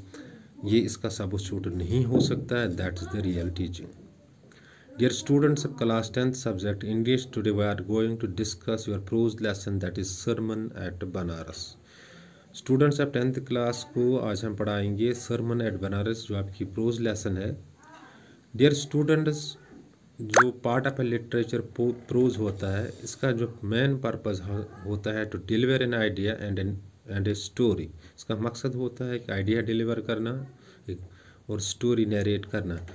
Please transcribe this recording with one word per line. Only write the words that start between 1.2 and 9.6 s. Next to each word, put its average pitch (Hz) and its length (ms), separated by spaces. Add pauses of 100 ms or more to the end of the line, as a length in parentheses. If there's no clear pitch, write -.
नहीं 90 380
हो 117 140
सकता 120 420
है। 110 160
That 92 260
is - 120
the 104 120
real 87 220 (100)
teaching। 87 340 (1080)
Dear 127 140
students 143 520
of - 160
class 113 360
tenth 127 200
subject 101 460
English, 113 420 (120)
today 107 160
we 104 120
are 101 220
going 110 340
to 110 80 (120)
discuss - 460
your 101 120 (100)
prose 113 320
lesson, 101 380